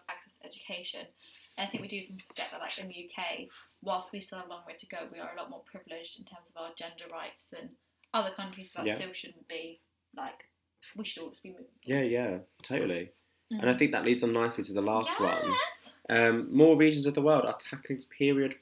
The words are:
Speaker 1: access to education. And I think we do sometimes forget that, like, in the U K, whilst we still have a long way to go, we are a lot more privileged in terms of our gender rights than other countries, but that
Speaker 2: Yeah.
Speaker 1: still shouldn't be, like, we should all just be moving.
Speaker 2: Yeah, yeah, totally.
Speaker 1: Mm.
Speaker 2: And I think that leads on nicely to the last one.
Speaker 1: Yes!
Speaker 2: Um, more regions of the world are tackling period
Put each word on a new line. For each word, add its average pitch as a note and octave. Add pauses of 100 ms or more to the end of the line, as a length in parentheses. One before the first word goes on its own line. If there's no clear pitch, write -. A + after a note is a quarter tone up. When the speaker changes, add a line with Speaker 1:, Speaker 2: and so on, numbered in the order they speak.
Speaker 1:
access -
to -
education. - (520)
And G3
I -
think -
we G3
do G3
sometimes F#3+
forget -
that, E3
like, -
in F#3+
the F3+
U F3
K, F3 (320)
whilst F#3
we G3
still F#3+
have F3+
a -
long E3+
way E3+
to -
go, E3
we E3+
are E3+
a F3
lot F3
more -
privileged E3+
in -
terms F3
of -
our E3
gender E3
rights D#3+
than E3 (420)
other G3+
countries, F#3+
but F3
that G#2+
Speaker 2:
Yeah. G#3
Speaker 1:
still F#3
shouldn't -
be, E3 (340)
like, C3+ (460)
we G#3+
should -
all D3+
just -
be F#3+
moving. F3+ (180)
Speaker 2:
Yeah, C3+
yeah, A#2 (240)
totally. F2+ (400)
Speaker 1:
Mm. G#3+
Speaker 2:
And A#2+
I B2+
think D3
that -
leads A#2+
on A#2
nicely A#2
to G2
the G2+
last A2
one. C5+
Speaker 1:
Yes! - (140)
Speaker 2:
Um, A#2
more D#3
regions D3+
of C#3
the C#3+
world C#3+
are A2+
tackling -
period C#3